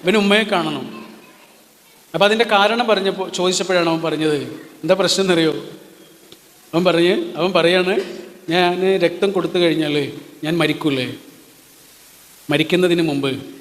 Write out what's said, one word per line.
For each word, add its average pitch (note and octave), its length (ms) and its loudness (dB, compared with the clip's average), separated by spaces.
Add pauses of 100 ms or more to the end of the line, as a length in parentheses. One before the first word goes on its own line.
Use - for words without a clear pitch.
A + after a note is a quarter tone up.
ഇവന് F#3+ 220 2
ഉമ്മയെ G3+ 220 2
കാണണം. D#3+ 400 -4 (1300)
അപ്പോൾ F3 140 4
അതിൻ്റെ A3+ 260 2
കാരണം G#3+ 340 2
പറഞ്ഞപ്പോൾ, F#3+ 420 0
ചോദിച്ചപ്പോഴാണ് F3+ 600 0
അവൻ E3 120 -2
പറഞ്ഞത്, D#3 360 0 (420)
എന്താ E3 140 2
പ്രശ്നം F#3+ 300 0
എന്നറിയോ? E3 300 2 (1160)
അവൻ E3 120 0
പറഞ്ഞ്, F3 300 4 (220)
അവൻ E3+ 160 -2
പറയാണ്, F3+ 420 2 (540)
"ഞാൻ F3 260 2 (240)
രക്തം E3+ 340 0
കൊടുത്തു F3 260 -2
കഴിഞ്ഞാൽ D#3 380 0 (460)
ഞാൻ D#3 140 -2
മരിക്കൂലേ? D3+ 500 0 (1400)
മരിക്കുന്നതിന് E3+ 600 2
മുമ്പ് C3+ 220 -2 (300)